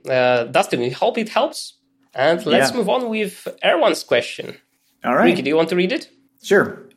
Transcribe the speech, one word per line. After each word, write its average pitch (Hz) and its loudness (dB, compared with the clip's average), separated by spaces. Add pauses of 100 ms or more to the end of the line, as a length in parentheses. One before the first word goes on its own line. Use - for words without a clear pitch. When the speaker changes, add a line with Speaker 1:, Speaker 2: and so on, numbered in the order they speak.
Speaker 1:
uh, 123 2
Dustin, 139 0
we 120 -2
hope 208 -2
it 226 -4
helps. - -4 (400)
And 160 0
let's 147 2
Speaker 2:
Yeah. 247 -6
Speaker 1:
move 202 -2
on 240 -2
with 214 -6 (160)
Erwan's 214 2
question. - -2 (460)
Speaker 2:
All 123 0
right. 180 4
Speaker 1:
Ricky, 170 2
do 135 -4
you 151 0
want 160 2
to 180 -2
read 185 0
it? 311 -6 (320)
Speaker 2:
Sure. 139 0